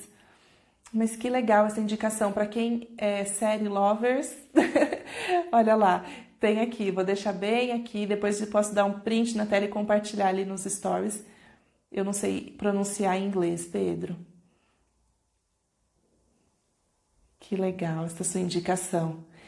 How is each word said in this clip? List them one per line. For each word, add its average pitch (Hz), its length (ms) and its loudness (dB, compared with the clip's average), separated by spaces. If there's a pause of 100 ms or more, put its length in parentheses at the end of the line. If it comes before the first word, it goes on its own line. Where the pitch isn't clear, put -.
(920)
Mas 220 240 0
que 247 120 -4
legal 220 380 4
essa 214 140 -4
indicação. 214 520 0
Pra 208 140 0
quem 233 500 -2
é 202 280 -2
série 214 440 -2
lovers, 220 640 2 (580)
<laughs> - 600 -2
olha 220 220 6
lá, 185 300 4 (340)
tem 214 220 2
aqui, 226 300 -2
vou 185 140 0
deixar 202 280 0
bem 226 400 0
aqui, 214 340 -4
depois 208 340 0
eu 214 80 -4
posso 208 260 2
dar 202 100 4
um 202 160 -2
print 226 360 0
na 214 100 0
tela 202 180 2
e 202 40 -4
compartilhar 208 600 0
ali 190 160 0
nos 190 200 -6
stories. 190 600 -4 (720)
Eu 196 80 -2
não 196 80 -2
sei 196 460 -4
pronunciar 202 580 0
em 196 100 -2
inglês, 170 400 0
Pedro. 180 480 -4 (3250)
Que - 160 -6
legal 180 480 -2
essa 170 180 -8
sua 185 180 -2
indicação. 175 840 -2 (240)